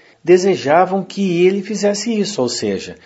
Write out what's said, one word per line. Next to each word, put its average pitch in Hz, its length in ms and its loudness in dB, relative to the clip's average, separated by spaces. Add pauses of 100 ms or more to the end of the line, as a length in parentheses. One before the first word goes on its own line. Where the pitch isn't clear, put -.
(220)
desejavam 180 800 2
que 180 440 0
ele 196 160 0
fizesse 208 560 -4
isso, 190 240 -4
ou 123 60 0
seja, 98 580 -6